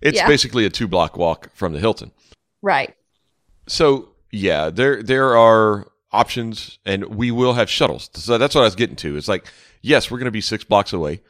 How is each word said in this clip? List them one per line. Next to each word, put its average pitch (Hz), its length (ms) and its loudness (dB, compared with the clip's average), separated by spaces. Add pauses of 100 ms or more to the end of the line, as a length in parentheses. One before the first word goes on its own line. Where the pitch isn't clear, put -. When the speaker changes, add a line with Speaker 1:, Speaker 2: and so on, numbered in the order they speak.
Speaker 1:
It's 151 140 2
Speaker 2:
Yeah. 190 100 2
Speaker 1:
basically 127 400 2
a 92 40 0
two-block 90 460 -2
walk 82 380 -2
from 87 180 -6
the 73 60 -6
Hilton. 107 320 -4 (520)
Speaker 2:
Right. 165 320 -2 (760)
Speaker 1:
So, 139 400 0 (240)
yeah, 80 380 0
there, 117 320 0
there 131 340 2
are 110 500 6 (260)
options, 113 720 -4
and 98 200 -4 (100)
we 117 160 -2
will 123 220 0
have 120 180 0
shuttles. 76 440 -2
So 107 240 -2
that's 139 160 0
what 147 80 4
I - 20 6
was 101 100 2
getting 107 220 -4
to. 73 200 -8
It's 76 120 -10
like, 98 180 -4 (360)
yes, 127 280 0
we're 123 80 -10
gonna 123 120 -4
be 107 100 -6
six - 240 -6
blocks 101 280 2
away, 78 380 -6